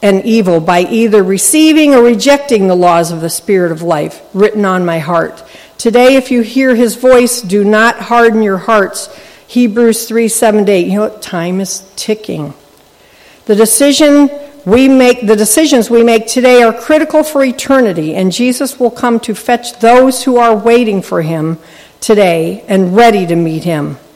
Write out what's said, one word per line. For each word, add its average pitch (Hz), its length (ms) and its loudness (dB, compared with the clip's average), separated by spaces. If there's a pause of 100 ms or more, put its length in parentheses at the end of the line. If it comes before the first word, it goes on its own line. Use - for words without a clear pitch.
and 196 220 0
evil 196 360 0
by 175 200 0
either 214 420 2
receiving 302 720 2
or 240 80 6
rejecting 240 680 2
the 185 80 0
laws 170 340 2
of 165 100 -8
the 165 100 -6
Spirit 180 420 -2
of 160 100 -10
life 160 380 -4 (140)
written 208 300 0
on 185 200 0
my 170 140 -2
heart. 160 440 -4 (340)
Today, 247 380 2
if 262 160 0
you 247 120 0
hear 254 340 0
his 233 180 0
voice, 247 480 2
do 202 220 0
not 214 340 2
harden 226 440 0
your 196 160 -2
hearts." 208 500 -2 (400)
Hebrews 233 580 0
three 226 220 -2
seven 214 380 0
to 202 60 0
eight. 180 140 0
You 185 80 -4
know 208 80 -2
what? 214 180 -8
Time 180 400 -6
is - 220 -10 (140)
ticking. 175 580 -8 (920)
The 208 100 0
decision 285 760 2 (340)
we 247 240 2
make, 254 380 2
the 214 80 4
decisions 240 560 0
we 233 140 4
make 226 240 0
today 247 340 2
are 226 100 2
critical 302 520 0
for 294 180 -2
eternity, 233 720 -2
and 185 160 -2
Jesus 247 480 -4
will 240 140 -2
come 240 280 -2
to 220 140 -8
fetch - 460 -6
those 254 420 2
who 254 140 0
are 233 180 2
waiting 214 480 0
for 175 200 -4
him 160 360 -4 (420)
today 185 680 0
and 190 260 0
ready 208 320 2
to 170 80 -2
meet 160 300 -4
him. 151 340 -6 (180)